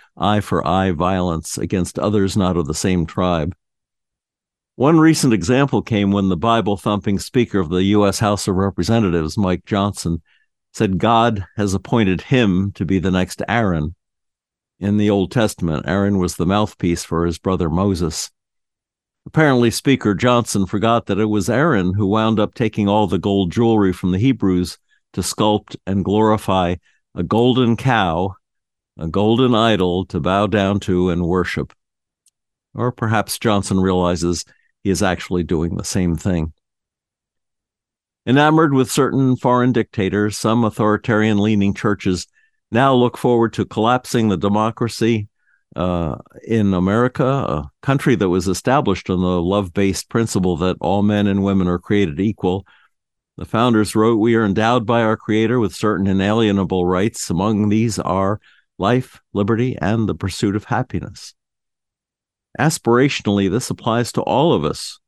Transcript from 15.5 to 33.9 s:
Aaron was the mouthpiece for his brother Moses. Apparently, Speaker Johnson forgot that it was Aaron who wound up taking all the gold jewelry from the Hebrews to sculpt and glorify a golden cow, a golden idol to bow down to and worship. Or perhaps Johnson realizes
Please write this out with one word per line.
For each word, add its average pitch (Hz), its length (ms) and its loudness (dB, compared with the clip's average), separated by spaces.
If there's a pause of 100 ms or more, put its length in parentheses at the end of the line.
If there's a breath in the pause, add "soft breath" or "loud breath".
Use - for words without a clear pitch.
Aaron 98 300 0
was 90 180 -2
the 87 80 -2
mouthpiece 95 580 -2
for 85 220 -4
his 85 140 -4
brother 90 320 -2
Moses. 87 600 -2 (920)
Apparently, 131 460 2
Speaker 110 460 0
Johnson 117 500 0
forgot 110 400 0
that 101 140 -2
it 110 60 0
was 104 220 -2
Aaron 110 460 0
who 101 140 0
wound 110 320 2
up 101 140 -2
taking 110 340 -2
all 104 180 2
the 90 140 -2
gold 98 320 0
jewelry 110 400 2
from 90 180 -4
the 92 80 0
Hebrews 98 600 0 (340)
to - 80 -6
sculpt 107 560 -2 (100)
and 95 180 -2
glorify 98 720 2 (400)
a 90 80 -4
golden 117 540 2
cow, 95 580 0 (640)
a 82 80 -8
golden 113 480 2
idol 95 520 0
to 92 120 -6
bow 95 300 0
down 98 320 0
to 90 300 0
and 87 140 -2
worship. 85 480 -2 (1000)
Or 117 160 -4
perhaps 110 480 -2
Johnson 101 400 0
realizes 87 640 0 (380 soft breath)